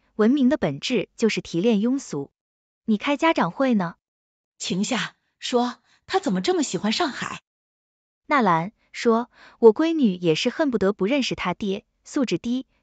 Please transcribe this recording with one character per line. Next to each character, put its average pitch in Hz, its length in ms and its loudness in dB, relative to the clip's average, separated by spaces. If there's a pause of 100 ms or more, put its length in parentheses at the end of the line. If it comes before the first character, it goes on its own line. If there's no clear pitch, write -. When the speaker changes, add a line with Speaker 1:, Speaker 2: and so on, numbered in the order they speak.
(160)
Speaker 1:
文 214 140 4
明 262 200 4
的 302 80 2
本 151 240 -4
质 233 340 -2
就 220 140 2
是 196 100 -4
提 165 220 -4
炼 220 160 2
庸 247 220 0
俗。 143 320 -10 (520)
你 214 140 0
开 285 180 -2
家 330 180 2
长 185 180 0
会 262 240 0
呢？ 175 200 -2 (640)
Speaker 2:
晴 185 260 -4
夏 208 320 -6 (240)
说， 240 380 -2 (280)
他 - 140 -2
怎 247 140 -2
么 185 80 -2
这 349 120 0
么 339 100 0
喜 - 140 -6
欢 208 140 -2
上 330 160 -2
海？ - 340 -10 (840)
Speaker 1:
纳 285 160 0
兰 175 320 2 (180)
说， 233 380 0 (300)
我 226 140 10
闺 330 200 0
女 247 220 2
也 175 180 0
是 240 160 -2
恨 302 220 -2
不 170 80 -2
得 190 140 2
不 - 120 -4
认 269 160 0
识 208 140 -4
他 180 180 -6
爹， 190 320 -8 (180)
素 285 220 -2
质 185 140 -2
低， 247 260 -6 (180)